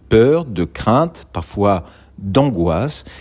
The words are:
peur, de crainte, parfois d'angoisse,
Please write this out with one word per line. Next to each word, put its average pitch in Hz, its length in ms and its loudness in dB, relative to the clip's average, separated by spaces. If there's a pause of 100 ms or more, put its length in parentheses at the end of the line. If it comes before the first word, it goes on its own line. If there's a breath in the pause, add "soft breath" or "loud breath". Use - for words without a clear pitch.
peur, 135 340 4
de 92 220 -6
crainte, 147 680 -2
parfois 98 540 -2 (340 soft breath)
d'angoisse, 95 840 0 (160 loud breath)